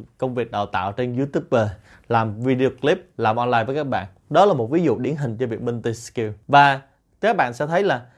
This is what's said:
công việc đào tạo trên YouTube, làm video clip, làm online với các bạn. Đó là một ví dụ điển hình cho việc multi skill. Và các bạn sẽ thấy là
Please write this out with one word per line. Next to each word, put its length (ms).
công 180
việc 160
đào 140
tạo 260
trên 260
YouTube, 500
làm 300
video 300
clip, 360
làm 180
online 280
với 120
các 120
bạn. 200
Đó 160
là 80
một 180
ví 120
dụ 160
điển 160
hình 220
cho 100
việc 140
multi 320
skill. 360
Và 340
các 140
bạn 180
sẽ 140
thấy 160
là 220